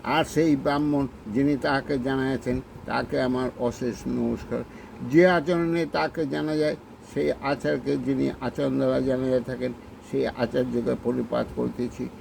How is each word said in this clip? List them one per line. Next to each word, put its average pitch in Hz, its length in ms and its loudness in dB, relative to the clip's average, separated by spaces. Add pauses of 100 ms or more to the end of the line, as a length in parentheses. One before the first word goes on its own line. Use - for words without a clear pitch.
আর - 200 2
সেই 151 320 4
ব্রাহ্মণ 143 520 2 (260)
যিনি 139 280 4
তাহাকে 139 380 0
জানাইয়াছেন, 131 600 0 (240)
তাকে 123 360 -2
আমার 127 280 0 (100)
অশেষ 120 360 0 (120)
নমস্কার। 120 560 -2 (480)
যে 170 160 10
আচরণে 170 640 2
তাকে 156 340 0
জানা 151 320 -2
যায়, 151 180 2 (380)
সেই 147 180 0
আচারকে 139 680 0
যিনি 135 340 0 (100)
আচরণ 135 360 0
দ্বারা 131 240 2
জানাইয়া 131 380 2
থাকেন, 123 340 -4 (380)
সেই 135 160 2
আচার্যকে 123 760 0
পরিপাত 120 520 0
করিতেছি। 123 540 -4 (120)